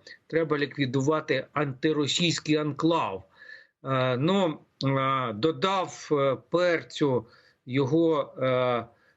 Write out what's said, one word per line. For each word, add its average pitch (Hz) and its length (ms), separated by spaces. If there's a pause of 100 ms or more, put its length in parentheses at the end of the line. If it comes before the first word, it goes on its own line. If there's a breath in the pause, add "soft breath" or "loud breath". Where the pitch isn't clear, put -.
(260 loud breath)
треба 156 320
ліквідувати 139 920
антиросійський 151 1040
анклав. 147 720 (560 loud breath)
Е, 127 320
ну, 165 420 (260)
е, 135 480
додав, 160 800
е, 139 240 (140)
перцю 151 760 (400 soft breath)
його, 143 720
е, 131 80
е, 123 400 (300 soft breath)